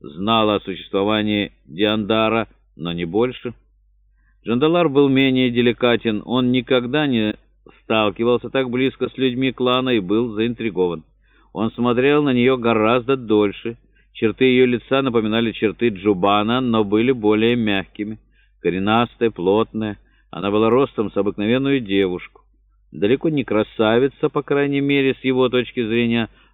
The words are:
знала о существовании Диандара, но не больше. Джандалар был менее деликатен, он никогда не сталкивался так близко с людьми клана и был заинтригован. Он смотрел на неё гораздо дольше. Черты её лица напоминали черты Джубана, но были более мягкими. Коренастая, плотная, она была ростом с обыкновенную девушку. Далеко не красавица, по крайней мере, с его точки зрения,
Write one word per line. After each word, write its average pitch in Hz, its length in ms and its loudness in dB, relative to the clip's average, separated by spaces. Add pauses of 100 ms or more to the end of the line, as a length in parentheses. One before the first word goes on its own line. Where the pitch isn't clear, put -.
знала 107 540 0
о 95 60 0
существовании 104 920 -2 (120)
Диандара, 107 840 -2 (280)
но 85 160 -10
не 85 140 -6
больше. 117 480 -4 (920)
Джандалар 156 440 2
был 139 200 4
менее 131 400 2
деликатен, 117 760 0
он 123 260 0
никогда 127 560 0
не 110 280 0 (460)
сталкивался 113 680 0
так 131 200 -2
близко 123 400 -2
с - 80 -20
людьми 131 340 -2
клана 127 380 -2
и 117 100 2
был 107 340 -2
заинтригован. 101 680 -4 (480)
Он 110 200 -4
смотрел 127 520 2
на 143 80 0
неё 123 260 2
гораздо 117 600 2
дольше. 107 600 0 (360)
Черты 113 320 0
её 127 200 6
лица 123 360 0
напоминали 113 500 0
черты 113 380 -2
Джубана, 104 720 0
но 113 220 2
были 107 280 0
более 110 440 2
мягкими. 104 640 -4 (420)
Коренастая, 107 680 0
плотная, 104 680 -2 (320)
она 95 220 -6
была 110 180 2
ростом 120 420 0
с - 60 -6
обыкновенную 113 640 -2
девушку. 95 640 -4 (480)
Далеко 113 380 -2
не 147 140 -2
красавица, 113 840 0
по 151 120 -6
крайней 143 400 -2
мере, 139 340 2
с - 80 -20
его 127 260 2
точки 123 360 -2
зрения, 117 440 0 (240)